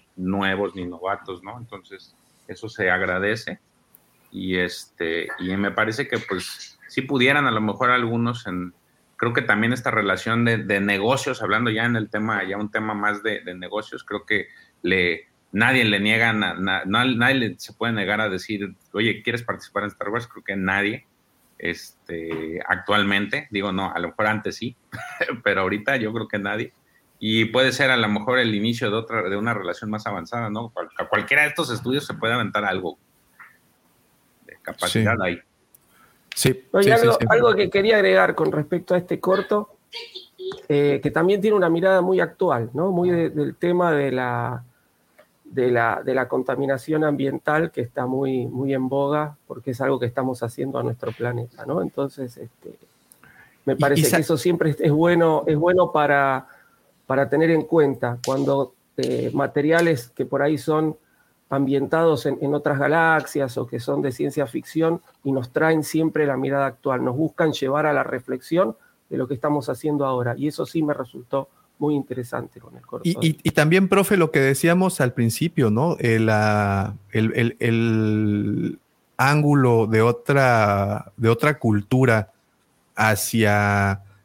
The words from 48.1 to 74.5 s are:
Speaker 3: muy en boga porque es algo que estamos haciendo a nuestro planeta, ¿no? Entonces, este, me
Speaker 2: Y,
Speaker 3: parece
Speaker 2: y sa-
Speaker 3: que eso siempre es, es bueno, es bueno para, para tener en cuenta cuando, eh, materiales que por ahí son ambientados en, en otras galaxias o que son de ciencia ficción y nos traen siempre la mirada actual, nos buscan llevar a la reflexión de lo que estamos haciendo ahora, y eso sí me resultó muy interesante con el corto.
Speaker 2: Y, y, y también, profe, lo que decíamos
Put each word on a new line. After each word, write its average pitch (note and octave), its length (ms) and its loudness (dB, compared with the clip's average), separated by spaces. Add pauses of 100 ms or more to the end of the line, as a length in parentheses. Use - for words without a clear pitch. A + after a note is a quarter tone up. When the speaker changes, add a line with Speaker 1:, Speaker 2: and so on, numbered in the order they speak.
Speaker 3:
muy B2+ 280 -4
en C3 140 -2
boga D3 480 -2 (120)
porque - 240 -10
es A#2+ 100 -8
algo C3+ 180 0
que B2 60 -2
estamos B2+ 360 -2
haciendo C3 380 -4
a A#2+ 40 -2
nuestro A#2+ 280 -4
planeta, A#2+ 540 -8
¿no? D#3+ 160 -2
Entonces, C#3 560 -6
este, - 360 -18 (920)
me C3+ 80 0
Speaker 2:
Y, C3 40 0
Speaker 3:
parece C#3+ 240 4
Speaker 2:
y D3 40 6
sa- E3+ 120 2
Speaker 3:
que E3 40 2
eso D#3+ 160 0
siempre E3+ 320 0
es, C#3+ 100 -2
es D#3 140 2
bueno, E3 520 4
es D#3 120 2
bueno F3 340 2
para, C#3 560 2 (580)
para C3 220 2
tener D#3+ 220 2
en D#3+ 140 2
cuenta C#3 640 2
cuando, C#3 500 0 (200)
eh, B2+ 380 -2
materiales D3+ 800 2
que C3 100 -4
por C#3 160 -2
ahí D3 160 2
son D#3 380 0 (560)
ambientados C#3 760 2
en, C3+ 140 -2
en C#3+ 120 -2
otras C#3+ 240 0
galaxias C#3+ 800 2
o A#2+ 80 -4
que B2 140 -8
son C#3+ 240 -2
de C#3 80 -2
ciencia C#3+ 340 -2
ficción D#3+ 560 -2 (220)
y C3+ 80 -2
nos B2+ 200 -2
traen D#3+ 320 2
siempre D3+ 440 0
la C3 100 0
mirada C3+ 300 0
actual, B2+ 360 -2
nos B2+ 140 -2
buscan D#3 360 0
llevar C#3+ 340 0
a D3 60 2
la C3+ 100 2
reflexión C3+ 720 -2 (340)
de - 80 -4
lo B2+ 100 -2
que C#3+ 60 -6
estamos D3 340 -2
haciendo C#3+ 380 -2
ahora, B2 320 -2
y C#3 100 -4
eso D#3 200 -6
sí E3 160 -2
me D3 100 -2
resultó C3+ 560 -6 (300)
muy D3 160 0
interesante B2 640 -8
con - 160 -20
el A#2+ 100 -20
corto. - 240 -4
Speaker 2:
Y, - 160 -2
y, D#3+ 160 0
y D#3+ 80 0
también, E3 380 4
profe, F#3+ 280 4
lo D#3+ 140 4
que D3 100 2
decíamos E3 600 2